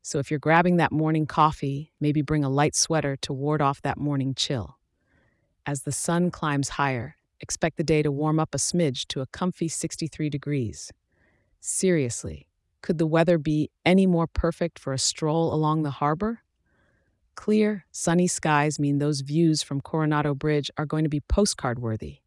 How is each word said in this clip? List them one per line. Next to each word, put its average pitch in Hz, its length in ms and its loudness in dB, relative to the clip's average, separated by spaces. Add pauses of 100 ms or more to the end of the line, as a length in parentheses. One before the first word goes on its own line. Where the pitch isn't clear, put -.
So - 200 -6
if - 100 -6
you're 151 80 -2
grabbing 175 380 4
that 160 160 2
morning 156 340 2
coffee, 147 720 0
maybe 147 240 0
bring 151 220 0
a 135 40 0
light 143 280 2
sweater 143 460 0
to - 100 -8
ward 147 280 -2
off 139 220 0
that 139 160 -2
morning 135 380 -2
chill. - 420 -4 (920)
As 143 140 -6
the - 80 -6
sun 175 400 0
climbs 143 380 -4
higher, 135 480 -4 (240)
expect - 360 -4
the 175 60 -4
day 156 180 2
to 147 120 0
warm 156 260 0
up 160 160 -2
a 143 40 -2
smidge 156 500 -2
to 147 120 -6
a 131 60 -6
comfy 180 400 -4
sixty-three 156 640 -6
degrees. 143 600 -6 (680)
Seriously, 123 880 -2 (360)
could 165 160 -2
the 160 80 2
weather 165 300 4
be 151 360 -2 (120)
any 190 220 6
more 165 220 2
perfect - 500 -2
for - 140 -6
a 131 60 -2
stroll 156 540 0
along 156 300 2
the 147 80 -2
harbor? 160 520 -2 (920)
Clear, 214 560 2
sunny 175 380 2
skies 151 500 2
mean 143 200 2
those 143 240 0
views 156 420 2
from 139 160 -4
Coronado 151 560 0
Bridge 147 420 0
are 151 80 -2
going 156 160 0
to 156 80 0
be 147 80 -2
postcard-worthy. 127 1080 -2